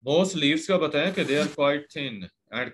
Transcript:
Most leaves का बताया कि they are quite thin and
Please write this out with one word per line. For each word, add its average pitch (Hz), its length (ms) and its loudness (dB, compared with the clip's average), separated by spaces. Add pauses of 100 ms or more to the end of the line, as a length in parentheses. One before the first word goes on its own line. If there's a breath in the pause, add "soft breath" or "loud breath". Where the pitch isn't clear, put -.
Most 180 280 4
leaves 156 300 2
का 185 120 2
बताया 151 320 0
कि 185 140 -2
they 143 180 2
are 147 180 -2
quite 147 220 2 (140)
thin 135 180 -8 (400)
and 120 180 -4